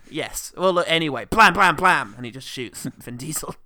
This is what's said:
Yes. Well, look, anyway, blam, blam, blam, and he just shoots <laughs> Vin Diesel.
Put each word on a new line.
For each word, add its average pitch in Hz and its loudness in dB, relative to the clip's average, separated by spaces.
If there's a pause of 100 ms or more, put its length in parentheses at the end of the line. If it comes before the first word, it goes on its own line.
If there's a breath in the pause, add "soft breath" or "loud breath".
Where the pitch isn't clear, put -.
(100)
Yes. - -8
Well, 185 2
look, 175 0
anyway, 151 -2
blam, 196 6
blam, 180 4
blam, 147 2
and 123 -10
he 117 -10
just 131 -16
shoots - -10
<laughs> - -20
Vin - -14
Diesel. 151 -8